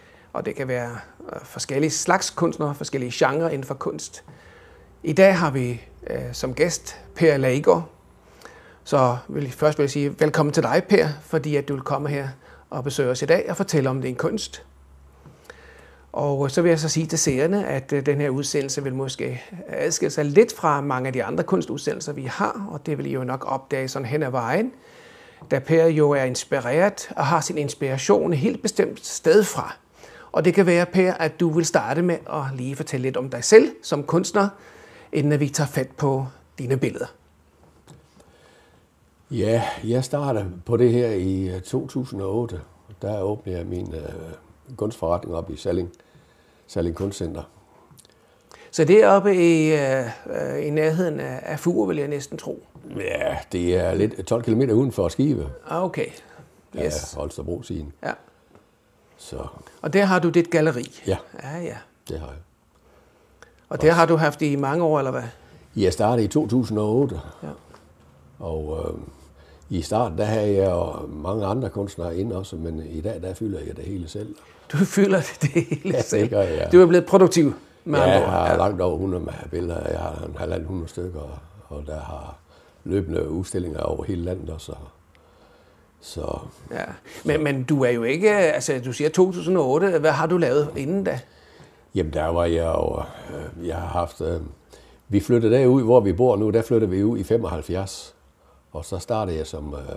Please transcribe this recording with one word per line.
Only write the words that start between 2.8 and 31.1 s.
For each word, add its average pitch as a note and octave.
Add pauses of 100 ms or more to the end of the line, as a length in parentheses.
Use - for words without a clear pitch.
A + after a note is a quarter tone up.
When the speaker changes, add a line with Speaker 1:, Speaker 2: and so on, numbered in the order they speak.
Speaker 1:
genrer D#3
inden C#3
for C3+
kunst. - (800)
I D#3
dag F#3+
har E3
vi, B2 (260)
øh, - (120)
som C3
gæst - (200)
Per D#3
Ladegaard. D3+ (920)
Så B2+ (100)
vil C#3
jeg, B2+
først D3+
vil D3
jeg C#3
sige C#3+
velkommen D3
til E3
dig, D3+
Per, E3+ (140)
fordi D3+
at C#3+
du C#3+
vil C3
komme C#3+
her C#3 (420)
og C#3
besøge C3+
os B2+
i D3
dag E3+
og F3
fortælle D3
om C3
din B2+
kunst. - (1500)
Og C#3
så F3
vil E3+
jeg E3
så D#3
sige D#3+
til D#3+
seerne, D#3+
at, C#3
øh, C#3
den C#3+
her D3
udsendelse C#3
vil C3+
måske B2+ (260)
adskille D#3+
sig D3+
lidt F3
fra C#3+
mange C3
af B2+
de B2+
andre D3+
kunstudsendelser, D3
vi C#3+
har, G3
og D3+
det D3
vil C#3+
I C#3
jo C3
nok C3
opdage C3
sådan C3+
hen D3
ad C3
vejen, C3+ (800)
da C#3
Per D#3+
jo D3+
er C3+
inspireret C3+
og D3
har D#3
sin D#3
inspiration D3
et C#3+
helt F3
bestemt -
sted F#3
fra. - (560)
Og D#3+
det F3
kan G3
være, F3
Per, F3+